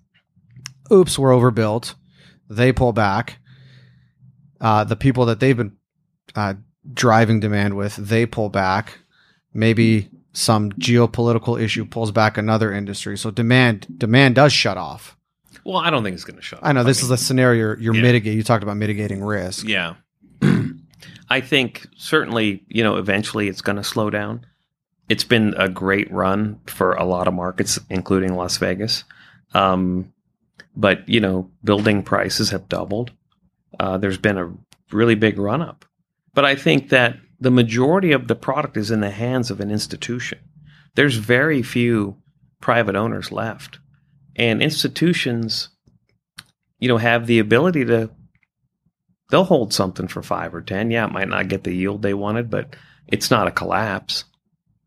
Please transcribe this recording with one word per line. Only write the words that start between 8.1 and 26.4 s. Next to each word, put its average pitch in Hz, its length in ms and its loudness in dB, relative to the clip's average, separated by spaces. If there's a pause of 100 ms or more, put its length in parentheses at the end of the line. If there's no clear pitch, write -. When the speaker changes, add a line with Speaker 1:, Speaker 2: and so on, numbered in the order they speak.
Speaker 1:
pull 110 240 -4
back. 98 500 -2 (540)
Maybe 113 560 2 (240)
some 107 400 0
geopolitical 117 880 2
issue 110 220 -2
pulls 113 280 -6
back 107 260 2
another 107 340 0
industry. 101 460 -8
So 113 140 -6
demand, 117 540 2 (120)
demand 123 380 4
does 139 180 6
shut 98 240 -2
off. 76 400 -12 (480)
Speaker 2:
Well, 185 120 -6
I 170 120 0
don't 135 140 0
think 95 100 -6
it's 87 100 -14
gonna - 180 -18
shut - 220 -16
Speaker 1:
I 151 80 2
know 131 100 4
Speaker 2:
off. 117 40 2
Speaker 1:
this 131 140 4
Speaker 2:
I - 20 -2
Speaker 1:
is - 20 -2
Speaker 2:
mean, 123 80 -2
Speaker 1:
the 123 60 2
scenario 127 420 2
you're, 110 200 -2
you're 113 160 0
Speaker 2:
yeah. 113 60 4
Speaker 1:
mitigating. 113 360 2
You 110 60 0
talked 107 200 2
about 101 140 -4
mitigating 104 440 -4
risk. 101 460 -6
Speaker 2:
Yeah. 90 280 -4 (460)
<clears throat> - 880 -4
I 127 120 0
think 131 440 -2 (120)
certainly, 110 720 -2
you 113 140 0
know, 104 120 2
eventually 101 540 -2
it's 92 120 -10
gonna 101 220 -4
slow 107 260 -2
down. 104 360 -6 (640)
It's - 160 -2
been 110 320 2
a 95 100 0
great 95 440 -2
run 98 540 -2